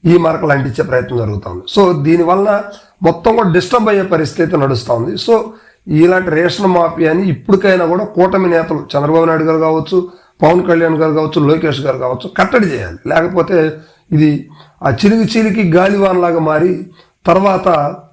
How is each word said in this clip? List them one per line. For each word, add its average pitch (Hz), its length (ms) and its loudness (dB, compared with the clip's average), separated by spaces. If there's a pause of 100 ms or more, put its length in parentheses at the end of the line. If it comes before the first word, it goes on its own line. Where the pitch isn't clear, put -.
ఈ 175 140 6
మరకలు 160 340 0
అంటించే 135 320 -2
ప్రయత్నం 123 340 -2
జరుగుతూ 104 320 -6
ఉంది. 104 140 -12 (120)
So, 180 260 2
దీనివల్ల 185 600 2 (400)
మొత్తం 226 340 2
కూడా 208 160 0
డిస్టర్బ్ 220 360 0
అయ్యే 202 140 2
పరిస్థితి 170 400 -2
అయితే 175 140 0
నడుస్తూ 135 380 -2
ఉంది. 123 200 -4
So, 226 260 0 (480)
ఇలాంటి 175 420 2
రేషన్ 170 360 0
మాఫియాని 170 640 0
ఇప్పటికైనా 185 580 0
కూడా 180 180 0
కూటమి 185 440 0
నేతలు 165 300 0
చంద్రబాబు 147 460 0
నాయుడు 160 200 0
గారు 160 140 0
కావచ్చు, 160 500 -2 (340)
పవన్ 180 240 2
కళ్యాణ్ 165 300 0
గారు 156 160 0
కావచ్చు, 156 360 0
లోకేష్ 151 320 0
గారు 135 180 -4
కావచ్చు, 127 380 -6
కట్టడి 202 300 0
చేయాలి. 104 400 -8
లేకపోతే 165 720 0 (360)
ఇది 147 360 0 (340)
ఆ 175 80 0
చిలికి 214 480 0
చిలికి 214 340 0
గాలివానలాగా 180 680 2
మారి 156 460 -2 (400)
తర్వాత 180 680 0 (180)